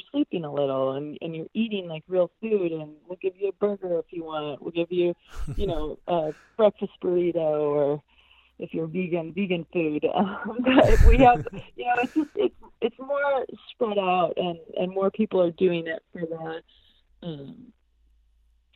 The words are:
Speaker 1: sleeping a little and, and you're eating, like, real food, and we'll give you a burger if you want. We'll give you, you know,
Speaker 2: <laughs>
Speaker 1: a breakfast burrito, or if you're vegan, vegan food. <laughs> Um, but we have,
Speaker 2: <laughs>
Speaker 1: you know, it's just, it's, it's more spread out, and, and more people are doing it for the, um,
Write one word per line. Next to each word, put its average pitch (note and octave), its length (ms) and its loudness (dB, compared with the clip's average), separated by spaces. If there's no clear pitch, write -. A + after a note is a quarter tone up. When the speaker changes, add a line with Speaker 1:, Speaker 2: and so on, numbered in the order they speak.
Speaker 1:
sleeping F#3 340 -4
a C#3+ 80 -8
little C3+ 400 0
and, C#3+ 280 -8
and E3 140 -8
you're D#3+ 200 -10
eating, G#3+ 320 -4
like, D#3+ 200 -12
real F3+ 220 2
food, G#3 300 0
and D#3 200 -8
we'll F#3 140 -12
give F#3+ 180 -4
you G3 100 -2
a F#3 40 -6
burger F#3+ 460 -2
if D#3+ 120 -6
you E3+ 120 -10
want. D3+ 380 -8
We'll E3+ 100 -10
give E3+ 200 -4
you, F3 220 2
you - 120 0
know, D#3 360 -4
Speaker 2:
<laughs> - 40 -20
Speaker 1:
a D#3+ 240 0
breakfast G3+ 340 2
burrito, F3 340 0
or D3 440 0
if - 140 -12
you're E3 140 -4
vegan, E3 460 -4
vegan F3 400 -4
food. D#3 360 -2
<laughs> - 60 -4
Um, G3+ 480 -4
but C4 440 8
we A3 100 10
have, A#3+ 280 8
Speaker 2:
<laughs> - 140 -20
Speaker 1:
you A#3+ 100 -8
know, B3 80 2
it's B3+ 100 -8
just, D4+ 220 0
it's, - 200 0
it's - 180 -4
more C#4 460 -2
spread G#3 260 -4
out, F3+ 400 2
and, F3 220 -2
and F3+ 140 -2
more F#3+ 160 0
people G3 320 0
are E3+ 100 2
doing E3+ 360 0
it D#3+ 160 -8
for F3+ 140 -10
the, D#3+ 340 -10
um, C#3 300 -12